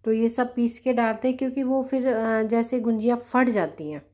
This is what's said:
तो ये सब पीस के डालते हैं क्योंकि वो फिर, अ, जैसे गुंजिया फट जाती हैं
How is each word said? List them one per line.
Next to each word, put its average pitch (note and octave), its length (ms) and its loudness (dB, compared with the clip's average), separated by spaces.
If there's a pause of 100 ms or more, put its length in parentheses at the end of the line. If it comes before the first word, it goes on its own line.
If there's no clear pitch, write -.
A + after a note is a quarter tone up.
तो A3 80 0
ये A3+ 160 2
सब B3 260 -2
पीस A#3 260 -2
के B3+ 120 -2
डालते A#3 360 0
हैं B3+ 80 0
क्योंकि C4 260 -2
वो C4 200 0
फिर, C4 240 -2
अ, A3+ 360 2
जैसे A#3 380 0
गुंजिया A3+ 360 2
फट B3 320 2
जाती E3 420 -2
हैं D3 120 -10 (120)